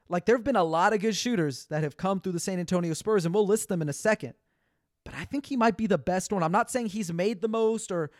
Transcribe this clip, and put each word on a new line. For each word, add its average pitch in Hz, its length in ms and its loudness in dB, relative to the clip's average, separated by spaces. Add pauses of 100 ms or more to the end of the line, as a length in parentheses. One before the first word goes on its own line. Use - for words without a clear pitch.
Like, 175 180 -2
there 233 100 6
have 226 80 -6
been 247 120 2
a 185 80 6
lot 170 280 4
of 202 80 0
good 214 160 0
shooters 165 500 0
that 156 160 -2
have 147 140 -4
come 190 240 -2
through 190 120 -4
the 170 80 -4
San 185 200 -4
Antonio 175 340 0
Spurs, 208 300 0
and 170 100 0
we'll 214 120 4
list 214 220 0
them 175 140 -2
in 151 60 -2
a 143 40 -4
second. 208 420 -2 (720)
But - 100 -14
I 156 100 -10
think 277 220 -8
he 269 100 -4
might 226 220 4
be 220 80 -2
the 185 100 2
best 185 360 -2
one. 190 100 0
I'm 160 100 2
not 233 180 2
saying 240 160 -4
he's 196 240 -6
made 180 300 -2
the 226 80 -2
most 220 420 0
or 165 300 -4